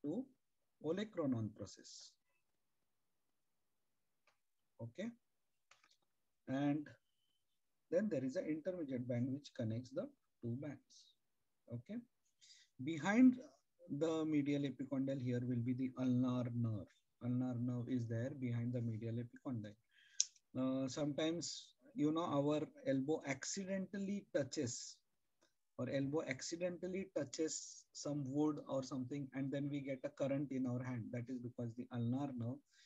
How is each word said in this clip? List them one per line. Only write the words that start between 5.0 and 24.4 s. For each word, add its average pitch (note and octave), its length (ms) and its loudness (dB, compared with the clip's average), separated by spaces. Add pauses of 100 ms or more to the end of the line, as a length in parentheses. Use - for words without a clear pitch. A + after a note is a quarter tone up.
And C#3+ 380 2 (1040)
then G3+ 200 4
there C3+ 120 2
is C3 140 0
an F3+ 80 0
intermediate D#3 640 -2
band B2+ 240 2
which D3 160 -6 (100)
connects A#2 300 -2
the F3 180 -4 (360)
two A#2 180 -2
bands. - 560 -12 (560)
Okay. D3+ 260 -8 (840)
Behind G3 520 8 (520)
the D#3+ 380 2
medial C#3+ 380 4
epicondyle C3+ 580 0
here B2 200 2
will B2 220 2
be B2+ 80 2
the B2+ 260 0
ulnar B2 460 4 (100)
nerve. A2+ 340 0 (360)
Ulnar B2 340 2
nerve A#2+ 300 0
is B2 180 0
there A#2 320 0
behind A#2+ 360 0
the B2 80 0
medial A2+ 320 -2
epicondyle. A#2+ 680 -6 (760)
Uh, C3 320 2
sometimes, D#3 760 -2 (320)
you D3+ 160 4
know, E3 140 2
our C#3+ 340 4 (260)
elbow C#3 400 2
accidentally G3 1000 -2 (100)
touches, B2+ 600 -2 (840)